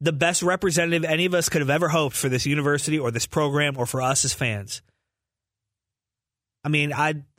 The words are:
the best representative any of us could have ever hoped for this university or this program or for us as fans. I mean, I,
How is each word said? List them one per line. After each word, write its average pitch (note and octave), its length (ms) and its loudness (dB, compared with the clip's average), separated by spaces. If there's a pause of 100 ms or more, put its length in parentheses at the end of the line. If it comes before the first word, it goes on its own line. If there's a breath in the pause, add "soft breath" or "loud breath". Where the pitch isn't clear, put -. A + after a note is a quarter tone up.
the D#3+ 120 0
best E3 300 0
representative E3+ 600 2
any D#3+ 200 2
of F3+ 100 0
us E3+ 140 2
could D#3+ 140 0
have C3+ 80 0
ever D#3+ 180 2
hoped D3+ 280 0
for C#3+ 120 0
this B2+ 180 0
university D3 520 0
or B2 120 -2
this A2+ 160 -4
program D3 520 0
or B2 80 0
for C3 160 -2
us C3+ 220 2
as C3 100 -2
fans. G#2+ 480 -4 (1800)
I - 40 -4
mean, D3 240 2
I, D3+ 300 -2 (160)